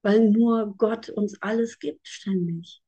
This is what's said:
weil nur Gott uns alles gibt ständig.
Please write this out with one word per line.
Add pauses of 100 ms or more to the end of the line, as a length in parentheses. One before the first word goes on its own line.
weil
nur
Gott
uns
alles
gibt
ständig.